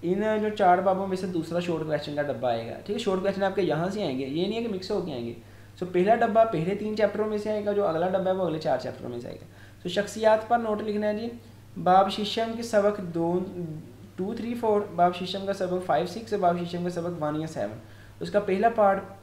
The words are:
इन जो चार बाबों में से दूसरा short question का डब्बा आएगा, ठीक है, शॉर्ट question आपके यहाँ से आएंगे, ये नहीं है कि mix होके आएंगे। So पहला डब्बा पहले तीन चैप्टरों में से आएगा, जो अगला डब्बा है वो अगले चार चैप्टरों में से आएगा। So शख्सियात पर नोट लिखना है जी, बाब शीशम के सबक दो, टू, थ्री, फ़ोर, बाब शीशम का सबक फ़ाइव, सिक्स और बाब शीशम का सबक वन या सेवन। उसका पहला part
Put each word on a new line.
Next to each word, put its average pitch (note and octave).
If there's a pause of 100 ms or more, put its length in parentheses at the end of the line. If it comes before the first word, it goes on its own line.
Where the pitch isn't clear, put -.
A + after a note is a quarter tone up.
इन G#3+
जो G#3+
चार F#3
बाबों F#3+
में F#3
से F#3+
दूसरा E3+
short E3+
question D3+
का D3
डब्बा C3
आएगा, A#2
ठीक -
है, -
शॉर्ट F#3+
question G3
आपके G3
यहाँ D#3+
से G#3
आएंगे, C#3
ये D3+
नहीं G#3+
है A#3
कि A#3
mix F#3+
होके F3
आएंगे। A#2+ (420)
So F3+
पहला F3+
डब्बा A3+
पहले F#3
तीन G#3+
चैप्टरों G#3+
में G#3+
से G#3+
आएगा, G#3
जो G3+
अगला E3
डब्बा F#3
है F#3
वो F#3
अगले D#3+
चार D3+
चैप्टरों B2+
में A#2+
से A#2+
आएगा। - (360)
So F3+
शख्सियात A3
पर A#3+
नोट G#3+
लिखना G#3
है G#3+
जी, A#3 (460)
बाब F#3
शीशम A3+
के A#3
सबक G#3
दो, F3 (720)
टू, G3+
थ्री, A3+
फ़ोर, G#3+ (140)
बाब F3
शीशम F#3+
का G3
सबक F3+
फ़ाइव, E3+
सिक्स A3
और G#3
बाब F3
शीशम F3
का F3
सबक F3
वन D3+
या D#3+
सेवन। A2 (420)
उसका F3
पहला G3+
part G3+ (220)